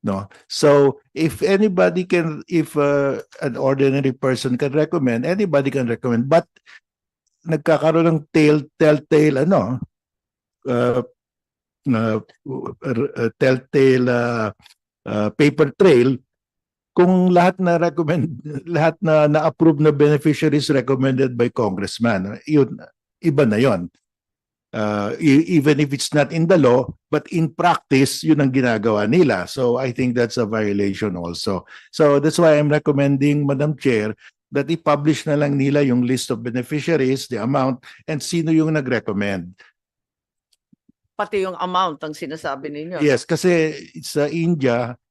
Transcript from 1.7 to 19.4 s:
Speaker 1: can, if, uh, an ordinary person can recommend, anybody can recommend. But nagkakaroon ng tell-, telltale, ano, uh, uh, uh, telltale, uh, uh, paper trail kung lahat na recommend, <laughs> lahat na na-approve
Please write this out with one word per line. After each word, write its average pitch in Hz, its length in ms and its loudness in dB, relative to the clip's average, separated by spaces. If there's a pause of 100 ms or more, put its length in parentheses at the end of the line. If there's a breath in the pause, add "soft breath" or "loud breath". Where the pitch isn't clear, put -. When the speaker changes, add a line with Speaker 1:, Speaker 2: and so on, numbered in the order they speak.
Speaker 1:
can, 160 400 -2
if, 160 260 -2
uh, 143 480 0 (220)
an 123 160 -6
ordinary 135 560 0
person 127 420 -2
can 143 140 -2
recommend, 147 560 -2
anybody 165 420 0
can 135 160 -2
recommend. 120 460 -2
But 165 160 2 (960 loud breath)
nagkakaroon 160 640 2
ng 160 140 0 (100)
tell-, 151 360 2 (120)
telltale, 151 640 2
ano, 131 340 0 (880)
uh, 123 380 0 (920)
uh, 110 240 -2 (280)
uh, 131 840 -6 (100)
telltale, 131 680 2
uh, 120 400 -2 (560 soft breath)
uh, 104 280 -2
paper 143 400 2
trail 131 440 4 (840)
kung 180 320 4
lahat 180 320 4
na 170 160 2
recommend, 160 720 -2
<laughs> 143 240 -12
lahat 160 240 0
na 156 320 4
na-approve 156 480 2